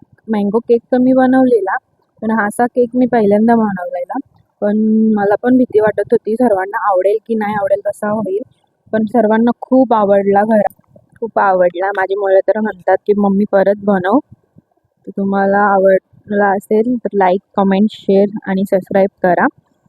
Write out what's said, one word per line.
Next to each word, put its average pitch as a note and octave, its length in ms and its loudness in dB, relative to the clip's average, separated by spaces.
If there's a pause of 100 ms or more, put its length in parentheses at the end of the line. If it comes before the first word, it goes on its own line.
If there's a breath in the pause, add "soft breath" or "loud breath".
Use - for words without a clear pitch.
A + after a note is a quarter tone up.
(280)
मँगो G#3 320 -2
केक A#3 200 0 (120)
तर B3+ 60 0
मी B3+ 140 2
बनवलेला, B3+ 640 2 (460)
पण A3 80 -4
हा A3 160 0
असा A#3+ 200 -2
केक B3 300 -2
मी B3+ 100 2
पहिल्यांदा A3 480 2
बनवलेला. F3+ 640 -4 (440)
पण G#3 160 0 (360)
मला G#3 280 0
पण B3+ 140 2
भीती B3+ 240 2
वाटत G#3+ 320 -2
होती A3 220 -2
सर्वांना G#3 540 -2
आवडेल G3 280 0 (100)
की A3+ 80 -4
नाही G#3+ 200 -4
आवडेल, G3 300 -2
कसा G#3 260 -6
होईल, A3+ 320 -4 (500)
पण A3 140 0
सर्वांना A3+ 440 2 (100)
खूप B3+ 340 2
आवडला, G3+ 500 2
घरात - 520 -4 (240)
खूप A3 180 -6
आवडला. F#3 580 0
माझी F#3+ 180 -4
मुलं G3 340 2
तर G#3 120 0
म्हणतात F#3+ 360 -4 (100)
की, G#3 120 0
"मम्मी G3+ 340 0
परत G3 320 0
बनव." G3 340 0 (880)
तर F#3+ 100 -18
तुम्हाला G3 420 -2 (140)
आवडला G3 800 0
असेल G#3+ 460 -2
तर G#3 220 -6
लाईक, F#3 220 2 (160)
कमेंट, G3 360 2
शेअर G3+ 460 0 (120)
आणि F#3+ 200 -2
सबस्क्राईब G3 380 0 (140)
करा. F3+ 240 2 (420)